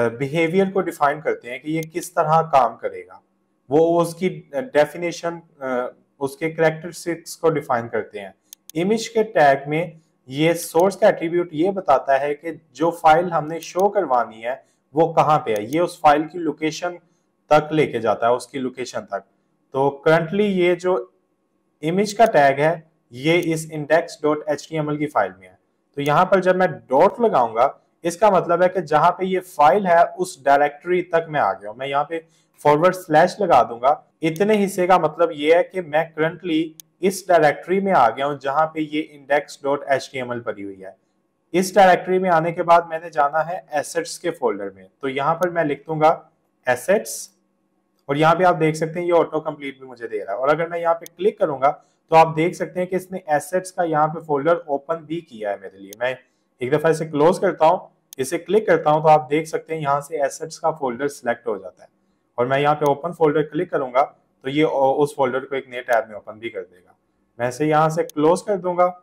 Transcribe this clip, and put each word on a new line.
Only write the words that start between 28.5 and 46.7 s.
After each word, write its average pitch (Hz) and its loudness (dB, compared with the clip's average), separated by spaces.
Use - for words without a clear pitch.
है 180 4
कि 185 -4
जहाँ 151 4
पे 185 -6
ये 185 -2
file 180 2
है 170 6
उस 175 -8
directory 147 2
तक 165 0
मैं 151 -2
आ 101 2
गया 101 -10
हूँ। 110 -16
मैं 135 -8
यहाँ 139 -2
पे 165 -8
forward 156 4
slash 180 2
लगा 165 4
दूंगा। 120 0
इतने 175 0
हिस्से 190 -2
का 180 6
मतलब 160 0
ये 151 2
है 180 4
कि 185 -6
मैं 160 -2
currently 160 -2
इस 190 -4
directory 165 2
में 196 -2
आ 139 4
गया 127 -4
हूँ 147 -4
जहाँ 139 0
पे 156 -8
ये 151 -6
इंडेक्स 147 -4
डॉट 139 -2
एच 135 0
टी 135 -10
एम 123 -8
एल 120 -6
भरी 104 -8
हुई 98 -14
है। 95 -20
इस 185 0
directory 185 6
में 185 0
आने 165 2
के 165 -6
बाद 170 4
मैंने 165 -8
जाना 156 0
है 170 -6
assets 156 -4
के 175 -6
folder 101 -4
में, 92 -20
तो 139 -6
यहाँ 139 -2
पर 180 -2
मैं 170 -2
लिख 143 -4
दूंगा 160 2
assets 180 -2